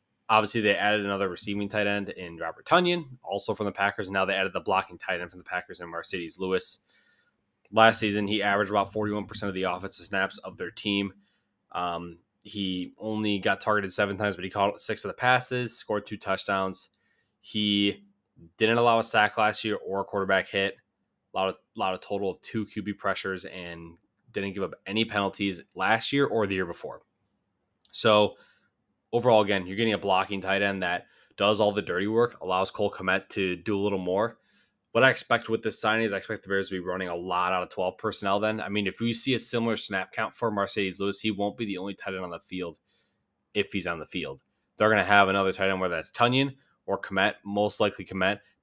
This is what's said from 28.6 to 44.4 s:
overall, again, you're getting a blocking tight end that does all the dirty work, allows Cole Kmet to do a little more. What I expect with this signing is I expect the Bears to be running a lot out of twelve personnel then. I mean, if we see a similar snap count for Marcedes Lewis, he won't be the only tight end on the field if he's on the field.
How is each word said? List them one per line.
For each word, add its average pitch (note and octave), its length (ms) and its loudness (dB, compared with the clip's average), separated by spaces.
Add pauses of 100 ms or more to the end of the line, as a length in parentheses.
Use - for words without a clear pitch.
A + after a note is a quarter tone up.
overall, A#2+ 300 6
again, F#2+ 260 0
you're F#2+ 80 -8
getting A2+ 180 2
a G2 40 2
blocking F#2+ 420 2
tight F#2+ 220 0
end G2 220 0
that F2 240 -2 (280)
does G#2 240 4
all G#2 140 4
the G2+ 80 -2
dirty F#2 260 -2
work, A#2 340 2
allows F#2 300 0
Cole G2+ 200 -2
Kmet F#2+ 380 -2
to F#2 280 -2
do G2+ 200 -2
a G2 60 0
little G2 160 0
more. F#2+ 380 -2 (560)
What A#2+ 100 6
I C3 80 8
expect - 360 -2
with A2+ 140 0
this G#2+ 180 -6
signing A2 260 2
is G2+ 80 -2
I G2 40 -2
expect G2+ 240 -8
the F#2+ 80 -12
Bears G2 200 0
to F#2+ 60 -4
be F2+ 40 -4
running F2+ 280 -4
a F2 80 -4
lot F2+ 380 0
out F2+ 80 0
of F2 80 -6
twelve F#2 300 -4
personnel G2+ 400 0
then. G#2+ 200 0
I F#2 100 -6
mean, G2+ 180 0
if F#2 120 -4
we A#2 140 0
see B2+ 220 0
a A2+ 40 0
similar A2+ 380 -2
snap G2 340 -6
count A2 220 -4
for A2+ 180 -2
Marcedes G2 480 -2
Lewis, G2 200 -2
he A2 100 -2
won't G#2 280 -2
be A#2+ 80 -6
the G2 120 -4
only G2 160 -8
tight F#2+ 220 -8
end F#2 80 -6
on F2 80 -8
the E2+ 80 -10
field F2 400 -10 (720)
if G#2 200 0
he's F#2 120 -4
on F2 140 -4
the - 80 -12
field. C#2+ 340 -8 (360)